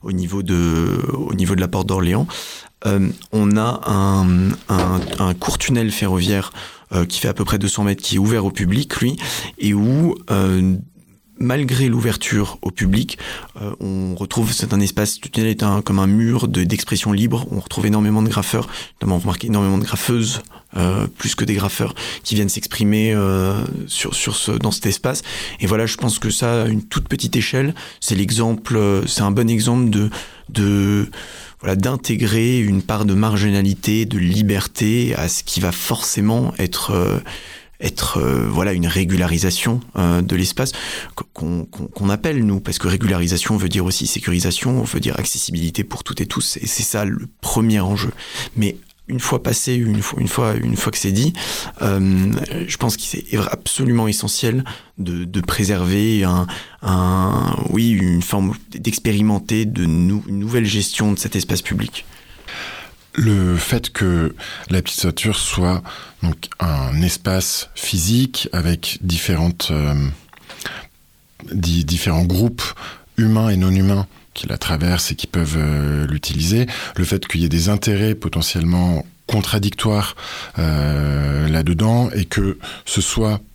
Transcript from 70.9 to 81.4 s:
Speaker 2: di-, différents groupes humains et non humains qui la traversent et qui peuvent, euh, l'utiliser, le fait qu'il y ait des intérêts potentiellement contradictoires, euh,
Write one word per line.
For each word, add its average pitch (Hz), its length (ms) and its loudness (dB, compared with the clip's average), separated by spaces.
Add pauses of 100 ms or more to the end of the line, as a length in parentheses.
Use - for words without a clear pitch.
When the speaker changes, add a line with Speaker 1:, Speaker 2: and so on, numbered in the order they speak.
Speaker 2:
di-, 85 340 0
différents 85 400 0
groupes 101 360 2 (560)
humains 110 320 4
et 101 60 2
non 92 160 4
humains 98 340 4 (300)
qui - 100 -8
la - 140 -4
traversent 85 520 0
et - 40 -2
qui - 100 -8
peuvent, 80 320 0
euh, 73 480 2
l'utiliser, 82 600 0 (280)
le 90 100 2
fait 95 200 -2
qu'il 82 160 -2
y 87 40 4
ait 78 40 2
des 82 200 2
intérêts 104 440 2
potentiellement 87 880 0 (220)
contradictoires, 104 920 0 (440)
euh, 73 920 2